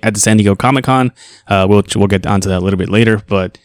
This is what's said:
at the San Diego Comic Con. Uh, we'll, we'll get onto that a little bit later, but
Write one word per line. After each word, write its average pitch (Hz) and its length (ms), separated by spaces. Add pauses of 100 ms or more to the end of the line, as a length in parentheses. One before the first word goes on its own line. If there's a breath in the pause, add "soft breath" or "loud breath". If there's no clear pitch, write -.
at 110 100
the 104 60
San 110 160
Diego 101 180
Comic 127 300
Con. 127 300 (340 loud breath)
Uh, 95 200
we'll, 101 140 (140)
we'll 101 140
get 95 180
onto 98 220
that 92 80
a - 20
little 95 180
bit 90 120
later, 110 360
but 92 400